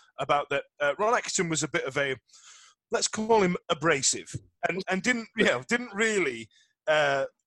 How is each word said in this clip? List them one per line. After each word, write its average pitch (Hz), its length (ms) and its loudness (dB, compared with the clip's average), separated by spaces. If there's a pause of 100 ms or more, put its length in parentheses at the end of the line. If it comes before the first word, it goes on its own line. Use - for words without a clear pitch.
(180)
about 143 320 0
that, 139 140 -2 (160)
uh, 143 180 2
Ron 214 160 0
Atkinson 185 360 -2
was 156 120 -2
a 151 60 -2
bit 165 160 -4
of 131 140 -6
a, 139 180 0 (760)
let's 208 160 0
call 220 360 2
him 175 140 2 (120)
abrasive, 139 640 0 (360)
and, 185 200 -4
and 185 140 -2
didn't, 233 240 0 (100)
you 214 80 4
know, 131 220 2
didn't 240 260 -2
really, 185 540 0 (400)
uh, 143 380 2 (220)